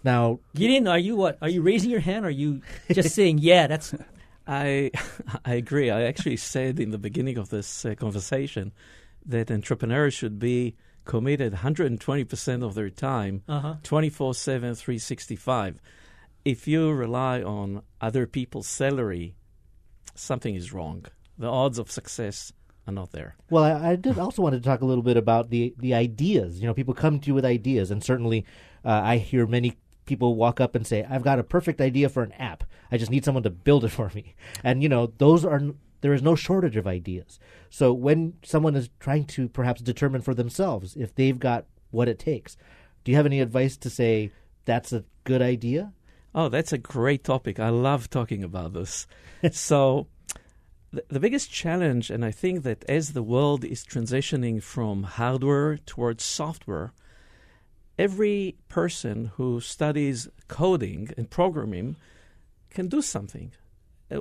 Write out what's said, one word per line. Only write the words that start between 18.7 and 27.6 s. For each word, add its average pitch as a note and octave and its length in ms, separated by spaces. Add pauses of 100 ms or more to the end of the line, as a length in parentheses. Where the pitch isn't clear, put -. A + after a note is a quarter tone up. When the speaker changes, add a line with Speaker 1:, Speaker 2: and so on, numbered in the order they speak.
Speaker 3:
something - 400
is F2 180
wrong. F2 340 (320)
The A2+ 100
odds B2+ 300
of A2+ 120
success - 640 (340)
are G2+ 60
not F#2+ 200
there. - 220 (160)
Speaker 1:
Well, D#3+ 140
I, D#3 280
I F3+ 40
did G3 220
also F#3+ 240
wanted C3 200
to B2 60
talk B2+ 140
a - 40
little B2+ 160
bit A#2+ 140
about A#2 340
the, A#2+ 280
the B2+ 160
ideas. A#2 640
You A2+ 60
know, A#2 80
people B2+ 200
come D3+ 240
to C#3+ 80
you C#3+ 80
with C3+ 100
ideas, A#2+ 460